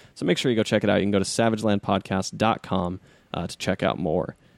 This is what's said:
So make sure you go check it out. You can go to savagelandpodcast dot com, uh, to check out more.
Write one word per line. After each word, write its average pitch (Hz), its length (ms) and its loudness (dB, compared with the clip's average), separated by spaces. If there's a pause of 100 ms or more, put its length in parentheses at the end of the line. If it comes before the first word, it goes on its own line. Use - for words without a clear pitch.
(140)
So - 100 -8
make 180 140 2
sure 135 120 0
you 117 60 2
go 110 60 2
check 107 200 2
it 104 80 2
out. 98 60 4
You 95 80 2
can 101 60 0
go 101 80 2
to 95 80 0
savagelandpodcast 104 1120 0
dot 107 240 0
com, 92 380 -4 (340)
uh, 87 120 -4
to - 120 -10
check - 240 -2
out 73 160 0
more. 82 360 -2 (240)